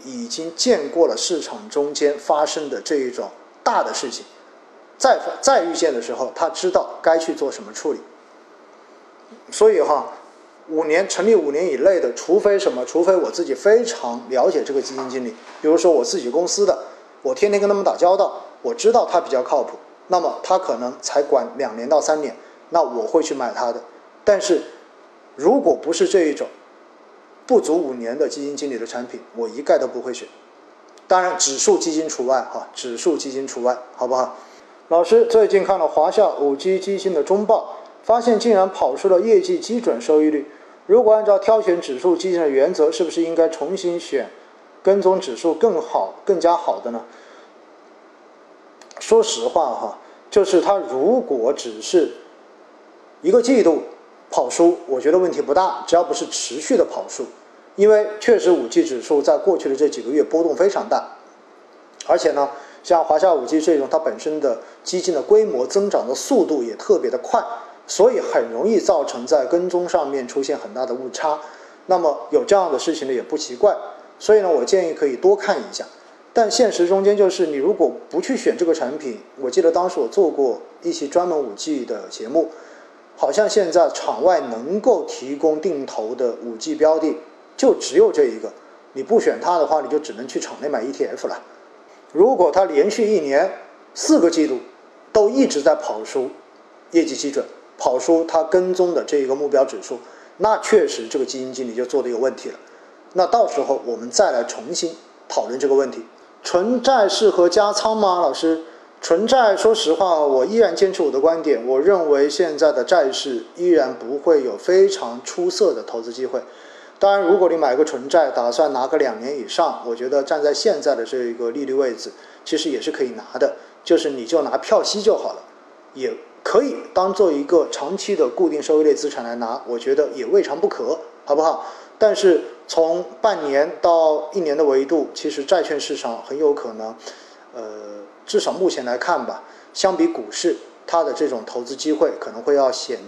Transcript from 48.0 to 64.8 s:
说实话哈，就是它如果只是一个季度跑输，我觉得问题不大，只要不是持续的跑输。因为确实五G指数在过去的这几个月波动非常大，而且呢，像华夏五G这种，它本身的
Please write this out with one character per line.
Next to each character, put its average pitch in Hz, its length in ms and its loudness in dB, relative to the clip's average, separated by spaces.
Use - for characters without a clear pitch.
说 220 240 4
实 - 240 -4
话 151 200 0
哈， 113 320 -6
就 202 140 4
是 175 160 4
它 196 160 2
如 175 440 0
果 131 320 -2
只 110 280 -12
是 147 320 0
一 165 80 0
个 240 100 6
季 233 220 4
度 165 200 2
跑 131 200 -2
输， 170 260 4
我 131 140 -4
觉 139 100 0
得 180 80 4
问 180 120 2
题 147 100 -4
不 131 140 -2
大， - 320 0
只 165 100 4
要 180 80 4
不 - 80 -4
是 147 140 -4
持 - 340 -8
续 240 160 0
的 175 80 4
跑 95 240 -8
输。 - 160 -10
因 202 120 6
为 214 180 6
确 226 200 4
实 180 120 2
五 135 180 2
G 170 160 2
指 127 160 -6
数 143 220 0
在 147 160 2
过 180 180 2
去 - 120 -4
的 135 80 -2
这 147 120 2
几 123 140 -8
个 117 80 -8
月 147 120 4
波 160 200 0
动 156 120 0
非 180 140 2
常 127 200 -2
大， - 280 -2
而 - 120 2
且 156 140 0
呢， 139 180 -2
像 170 200 2
华 156 160 2
夏 180 140 4
五 131 140 0
G 151 140 0
这 156 180 2
种， 135 120 -2
它 160 80 2
本 110 200 -4
身 156 200 -6
的 131 220 -2